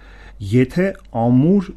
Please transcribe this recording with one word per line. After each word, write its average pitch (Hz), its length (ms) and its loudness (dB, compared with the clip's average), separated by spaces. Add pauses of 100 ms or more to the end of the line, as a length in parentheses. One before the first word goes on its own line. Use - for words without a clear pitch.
(440)
եթե 127 420 0 (300)
ամուր 131 600 2